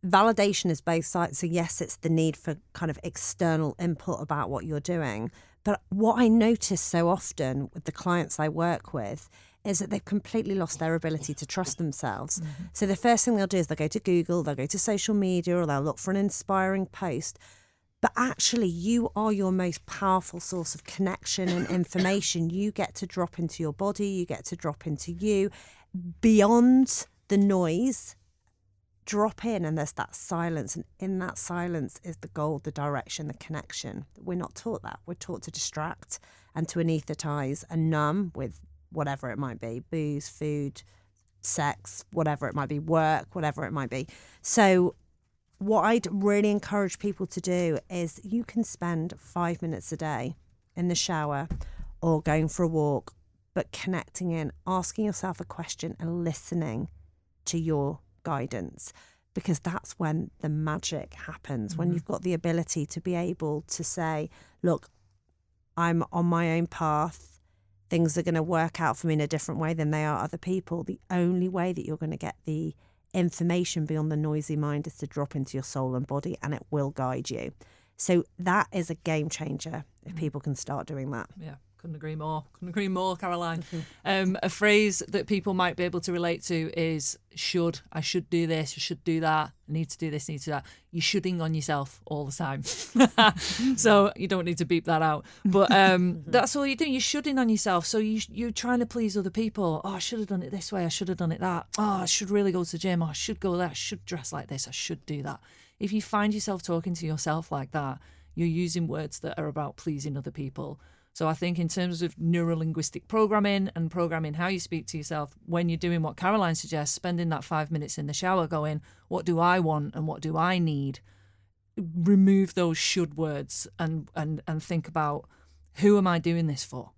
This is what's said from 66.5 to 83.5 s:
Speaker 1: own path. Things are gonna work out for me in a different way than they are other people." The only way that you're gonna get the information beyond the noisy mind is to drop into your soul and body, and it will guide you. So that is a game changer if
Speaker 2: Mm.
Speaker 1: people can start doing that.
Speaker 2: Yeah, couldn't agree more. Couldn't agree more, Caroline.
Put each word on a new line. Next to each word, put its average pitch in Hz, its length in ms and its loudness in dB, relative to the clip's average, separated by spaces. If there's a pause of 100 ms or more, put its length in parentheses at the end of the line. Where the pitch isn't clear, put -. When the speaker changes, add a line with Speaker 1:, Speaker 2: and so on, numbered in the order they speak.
Speaker 1:
own 170 100 0
path. 156 720 -2 (500)
Things 170 280 4
are 170 60 0
gonna 165 200 0
work 165 380 0
out 147 160 2
for 170 100 -4
me 160 60 2
in 151 80 2
a 147 60 0
different 160 340 -4
way 160 120 0
than 156 180 0
they 151 120 0
are 147 200 0
other 156 140 -6
people." 185 460 -4
The - 160 -8 (100)
only 180 380 2
way 185 240 0
that 180 140 -6
you're 156 120 -6
gonna 160 200 -4
get - 180 -6 (100)
the 156 300 -4 (380)
information 175 720 0
beyond 156 260 0
the 151 60 0
noisy 151 400 0
mind 147 300 -2
is - 100 -14
to 143 100 -6
drop 143 280 -6
into 135 200 -4
your 131 80 -4
soul 131 320 -4
and 127 100 -2
body, 143 360 -4
and 147 120 -4
it - 160 -8
will 143 200 0
guide 127 400 -4
you. - 240 -8 (420)
So 175 300 2 (140)
that 185 340 2
is 175 160 -2
a 160 60 -4
game 156 340 -2
changer 156 560 -8 (180)
if 180 100 -14
Speaker 2:
Mm. 165 40 -10
Speaker 1:
people 151 240 -4
can 143 140 -2
start 143 300 -6
doing 139 260 -6
that. 117 180 -6 (100)
Speaker 2:
Yeah, 143 160 -14 (220)
couldn't 165 180 -12
agree 156 220 -8
more. 156 340 -4
Couldn't - 180 -12
agree 196 200 -2
more, 185 260 0
Caroline. 175 460 -4